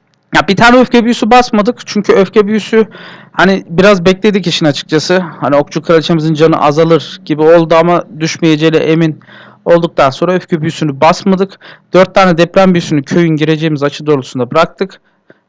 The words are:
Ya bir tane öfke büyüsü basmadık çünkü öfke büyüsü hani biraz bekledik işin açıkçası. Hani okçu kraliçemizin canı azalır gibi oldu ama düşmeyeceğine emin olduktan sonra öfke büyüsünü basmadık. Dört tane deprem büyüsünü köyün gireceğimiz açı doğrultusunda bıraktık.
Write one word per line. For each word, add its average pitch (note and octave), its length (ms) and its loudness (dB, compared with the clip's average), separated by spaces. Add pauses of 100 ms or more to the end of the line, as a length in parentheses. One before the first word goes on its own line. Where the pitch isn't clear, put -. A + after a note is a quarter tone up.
(340)
Ya D3+ 140 0
bir F#3+ 80 0
tane A#3+ 240 4
öfke A#3+ 240 2
büyüsü A#3 260 -2
basmadık A#3+ 560 0
çünkü G#3 260 -2
öfke G3 340 2
büyüsü A3 420 -2 (440)
hani F#3 360 0
biraz F3+ 360 2
bekledik F#3+ 420 0
işin E3+ 200 -2
açıkçası. D#3 520 -2
Hani D3 380 -4
okçu D3 260 -2
kraliçemizin D#3+ 520 0
canı D#3+ 220 2
azalır D3+ 680 0
gibi D#3 180 -4
oldu E3 320 4
ama E3+ 300 2 (160)
düşmeyeceğine D#3+ 560 0
emin D#3+ 440 -2 (440)
olduktan E3 460 2
sonra E3+ 240 -2
öfke F3 260 -4
büyüsünü D3+ 400 -6
basmadık. F#3 580 0 (340)
Dört F#3 220 0
tane F#3 240 2
deprem F#3 360 2
büyüsünü E3 280 -2
köyün E3+ 340 -2
gireceğimiz D3+ 460 -2
açı C#3+ 240 -6
doğrultusunda B2+ 440 -4
bıraktık. E3+ 500 -4 (480)